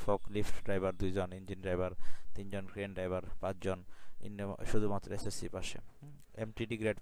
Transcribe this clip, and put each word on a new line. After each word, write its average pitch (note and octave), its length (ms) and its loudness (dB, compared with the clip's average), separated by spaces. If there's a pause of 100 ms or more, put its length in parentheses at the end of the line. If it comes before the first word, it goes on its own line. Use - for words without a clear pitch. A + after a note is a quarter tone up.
ফোকলিফট G2+ 580 4
ড্রাইভার F#2+ 340 0
দুইজন, F#2 360 0
ইঞ্জিন F#2+ 280 -10
ড্রাইভার F2+ 300 -2 (440)
তিনজন, G2 320 -2
ক্রেন G2+ 260 -8
ড্রাইভার F#2 280 -4 (200)
পাঁচজন, F#2+ 420 -4 (380)
ইন-, G2+ 500 -6
শুধুমাত্র G2+ 400 4
এসএসসি G2+ 380 -4
পাশে। - 300 -6
হুম, - 320 -14 (220)
এমটিডি A2 440 -6
গ্রেড G#2+ 240 0